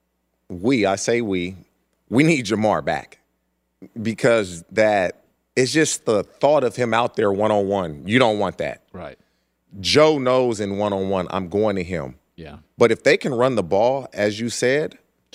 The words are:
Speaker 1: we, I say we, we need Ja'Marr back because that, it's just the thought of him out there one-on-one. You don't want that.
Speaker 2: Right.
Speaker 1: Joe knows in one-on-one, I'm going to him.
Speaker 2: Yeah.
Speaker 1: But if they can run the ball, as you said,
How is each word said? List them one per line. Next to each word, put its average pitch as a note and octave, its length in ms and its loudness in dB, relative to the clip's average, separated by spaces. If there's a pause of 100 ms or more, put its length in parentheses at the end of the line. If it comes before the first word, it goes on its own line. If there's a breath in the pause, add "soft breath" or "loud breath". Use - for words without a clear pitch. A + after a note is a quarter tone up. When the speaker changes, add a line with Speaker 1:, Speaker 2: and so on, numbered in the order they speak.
(500)
Speaker 1:
we, G2 360 0
I F#2+ 100 2
say A#2+ 260 -2
we, F#2 360 -4 (520)
we B2 140 4
need D#3 220 2
Ja'Marr G2+ 380 0
back D2 360 -6 (840)
because G#2+ 680 0
that, G#2 500 2 (340)
it's B2+ 160 2
just D3+ 340 0
the G#2+ 160 2
thought C#3+ 440 0
of A2+ 100 -4
him A#2+ 180 -2
out A#2 220 0
there G#2+ 160 2
one-on-one. G2 720 0
You A2 140 2
don't A2 200 2
want F#2 180 -4
that. D2 240 -6 (100)
Speaker 2:
Right. E2 260 -16 (640)
Speaker 1:
Joe C#3+ 400 4
knows B2+ 400 0
in G2 180 -4
one-on-one, F#2+ 520 -2
I'm F#2+ 180 -4
going G2+ 300 0
to F#2 60 -4
him. D#2 320 -8 (200)
Speaker 2:
Yeah. D2 220 -18 (200)
Speaker 1:
But A#2 140 6
if - 120 -4
they C#3+ 120 4
can D#3+ 180 -4
run B2 220 0
the G#2 80 0
ball, A2+ 480 0
as G#2 260 -2
you A#2 120 -6
said, C#3 480 -2 (380)